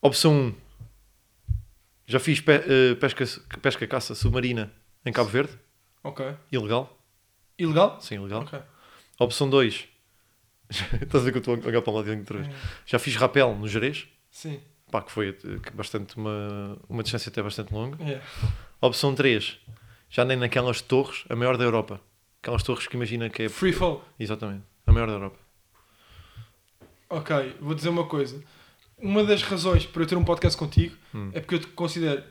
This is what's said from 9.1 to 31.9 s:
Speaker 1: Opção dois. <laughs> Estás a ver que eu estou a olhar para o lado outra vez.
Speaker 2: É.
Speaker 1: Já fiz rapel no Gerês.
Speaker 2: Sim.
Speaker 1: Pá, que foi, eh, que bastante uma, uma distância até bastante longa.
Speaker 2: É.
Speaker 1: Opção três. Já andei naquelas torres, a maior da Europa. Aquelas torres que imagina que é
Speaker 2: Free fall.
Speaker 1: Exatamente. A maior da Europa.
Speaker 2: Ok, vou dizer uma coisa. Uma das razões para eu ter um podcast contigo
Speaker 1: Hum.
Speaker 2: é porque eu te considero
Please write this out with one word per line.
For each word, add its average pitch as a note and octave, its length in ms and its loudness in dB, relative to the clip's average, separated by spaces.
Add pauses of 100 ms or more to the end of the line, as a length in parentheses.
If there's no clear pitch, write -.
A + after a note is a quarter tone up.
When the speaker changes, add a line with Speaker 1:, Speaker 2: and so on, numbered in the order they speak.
Speaker 1:
Opção B2 300 2
dois. C3 360 4 (440)
<laughs> - 400 -20
Estás - 460 -2
a B2+ 100 6
ver B2+ 60 2
que B2+ 60 0
eu A#2+ 160 0
estou - 20 2
a A#2 120 -6
olhar A#2 140 2
para - 100 -2
o G#2 40 0
lado G#2+ 160 -2
outra G#2 280 -6
vez. G2 100 -8
Speaker 2:
É. C3+ 80 -14 (280)
Speaker 1:
Já A#2 140 0
fiz B2+ 160 -4
rapel B2 400 4
no G#2 120 -6
Gerês. A2+ 380 -2 (240)
Speaker 2:
Sim. D3 300 -12 (320)
Speaker 1:
Pá, A2 100 -2
que - 100 -16
foi, G#2 180 -2
eh, G2 340 -10
que - 80 -14
bastante G#2 460 -8
uma, G#2 600 -8 (120)
uma A2+ 140 -6
distância - 260 -6
até A2+ 120 -6
bastante G#2 320 -6
longa. C3+ 300 -8
Speaker 2:
É. C#3+ 180 -6 (600)
Speaker 1:
Opção C3 340 2
três. B2+ 420 2 (520)
Já - 140 2
andei C3 140 2
naquelas B2 440 0
torres, - 480 0
a A#2 60 -2
maior B2 220 2
da A#2+ 60 2
Europa. A2 380 0 (400)
Aquelas A#2 220 -2
torres - 220 -2
que - 100 -10
imagina A#2 340 -4
que A2+ 140 -6
é A2 60 -2
Speaker 2:
Free F#3 240 2
fall. E3 300 0 (160)
Speaker 1:
Exatamente. G#2 440 -6 (220)
A A2+ 60 8
maior A#2 160 6
da A2 60 -2
Europa. G2 260 -8 (1700)
Speaker 2:
Ok, D3+ 520 -2
vou D3 120 -4
dizer D#3 160 -2
uma E3+ 160 0
coisa. C#3+ 380 -4 (540)
Uma G#3 260 2
das G#3 200 4
razões F#3 420 2
para - 160 -4
eu E3 60 4
ter F3+ 80 0
um F3 80 4
podcast - 340 2
contigo D#3+ 380 2 (180)
Speaker 1:
Hum. G2+ 200 -6
Speaker 2:
é D#3+ 60 -6
porque F3 160 -4
eu E3 40 2
te D#3+ 80 -10
considero D#3+ 640 -2